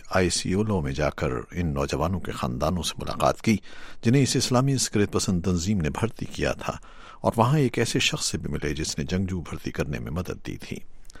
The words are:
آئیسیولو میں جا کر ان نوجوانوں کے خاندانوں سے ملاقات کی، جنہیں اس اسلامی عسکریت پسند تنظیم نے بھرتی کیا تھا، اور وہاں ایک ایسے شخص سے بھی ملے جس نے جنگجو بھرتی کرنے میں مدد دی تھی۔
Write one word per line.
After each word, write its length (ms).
آئیسیولو 720
میں 120
جا 180
کر 200
ان 140
نوجوانوں 540
کے 120
خاندانوں 500
سے 160
ملاقات 440
کی، 140
جنہیں 200
اس 140
اسلامی 380
عسکریت 380
پسند 300
تنظیم 380
نے 100
بھرتی 420
کیا 200
تھا، 200
اور 160
وہاں 220
ایک 200
ایسے 200
شخص 320
سے 80
بھی 120
ملے 240
جس 240
نے 60
جنگجو 360
بھرتی 300
کرنے 280
میں 120
مدد 360
دی 100
تھی۔ 200